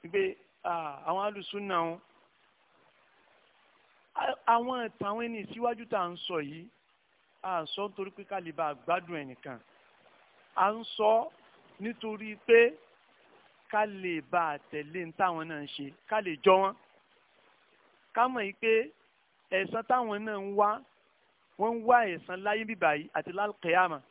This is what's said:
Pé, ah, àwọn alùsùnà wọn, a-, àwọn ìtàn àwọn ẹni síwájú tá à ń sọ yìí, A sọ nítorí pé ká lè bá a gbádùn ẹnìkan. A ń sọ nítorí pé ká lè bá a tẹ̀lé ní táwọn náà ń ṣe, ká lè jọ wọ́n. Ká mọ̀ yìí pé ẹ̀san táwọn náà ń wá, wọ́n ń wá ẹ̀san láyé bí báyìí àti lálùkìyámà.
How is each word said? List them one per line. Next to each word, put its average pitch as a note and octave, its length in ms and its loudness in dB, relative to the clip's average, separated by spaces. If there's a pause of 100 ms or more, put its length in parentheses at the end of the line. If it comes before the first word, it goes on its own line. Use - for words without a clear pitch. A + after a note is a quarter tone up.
Pé, F#3+ 320 -2 (260)
ah, D#3+ 440 -8
àwọn F#3 200 -2
alùsùnà G3+ 500 -6
wọn, E3+ 240 -2 (2250)
a-, - 300 -2
àwọn A#3+ 400 2
ìtàn G3+ 260 -6
àwọn A3+ 140 -4
ẹni A3+ 180 -8
síwájú A#3 460 -6
tá G#3+ 100 -2
à F3 80 0
ń F3 100 -8
sọ F3 220 -6
yìí, D#3 280 -10 (760)
A F3+ 220 -4
sọ G3 220 -8
nítorí G3 240 -10
pé G3+ 120 -18
ká G3 160 -8
lè E3+ 120 -10
bá D#3 160 -4
a D3 60 -4
gbádùn E3 440 -4
ẹnìkan. C3 420 -12 (960)
A F#3+ 160 4
ń A3+ 120 -8
sọ G#3+ 280 2 (680)
nítorí G#3+ 560 -8 (100)
pé A#3 140 10 (1080)
ká G#3+ 160 2
lè F#3 360 -6
bá E3+ 300 0
a C#3+ 60 -6 (120)
tẹ̀lé D3+ 360 -10
ní E3 80 -12
táwọn E3+ 340 0
náà D#3 160 -8
ń C#3+ 40 -12
ṣe, C#3+ 200 -12 (200)
ká G#3+ 140 -2
lè F3+ 220 -6
jọ F#3+ 180 10
wọ́n. G3 120 0 (1400)
Ká A3+ 120 4
mọ̀ B3+ 160 -4
yìí G3 100 -6
pé A3+ 200 2 (800)
ẹ̀san F#3+ 320 -2
táwọn A#3 420 0
náà G#3+ 120 -4
ń G3 180 -6
wá, G#3 140 6 (880)
wọ́n A3 160 2
ń A3+ 100 -4
wá A#3+ 200 10
ẹ̀san F3+ 380 -6
láyé G#3+ 220 0
bí A3 100 -6
báyìí D#3+ 380 2
àti D#3 200 -4
lálùkìyámà. F#3 640 2 (140)